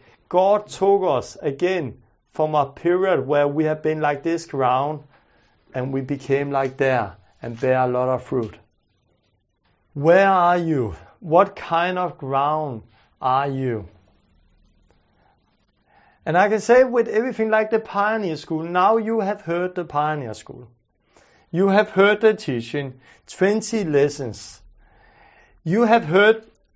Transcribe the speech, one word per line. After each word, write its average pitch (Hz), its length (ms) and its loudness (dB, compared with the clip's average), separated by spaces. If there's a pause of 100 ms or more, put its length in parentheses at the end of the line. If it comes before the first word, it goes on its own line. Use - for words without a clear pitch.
(280)
God 196 400 2
took 196 360 2
us 135 360 -2
again 156 640 -4 (300)
from 156 220 -2
a 143 120 2
period 175 600 -2
where 147 220 2
we 151 160 -2
have 156 180 -4
been 156 180 -2
like 147 220 -2
this 165 240 -4
ground, 135 560 -2 (720)
and 131 180 -6
we 135 100 -2
became 139 480 -4
like 135 260 -4
there 123 400 -2 (260)
and 120 160 -12
bear 127 220 2
a 127 80 0
lot 127 200 -2
of 127 140 -2
fruit. 117 340 -6 (1400)
Where 170 340 4
are 180 300 4
you? 139 360 -2 (260)
What 185 360 2
kind 175 420 -4
of 175 200 -6
ground 139 640 -2 (380)
are 131 280 0
you? 127 400 -4 (2500)
And 156 100 0
I 196 120 4
can 208 120 0
say 254 240 6
with 240 240 0
everything 220 420 -2
like 220 200 0
the 226 80 2
Pioneer 208 580 -4
School, 160 280 -6
now 180 320 2
you 226 240 -2
have 196 220 -4
heard 175 320 -4
the 175 100 -6
Pioneer 147 500 -4
School. 120 340 -18 (800)
You 185 180 2
have 208 220 2
heard 202 300 4
the 220 140 4
teaching, 131 640 -6 (260)
twenty 214 580 -2
lessons. 143 760 -2 (1040)
You 190 180 0
have 226 220 4
heard 202 400 4 (300)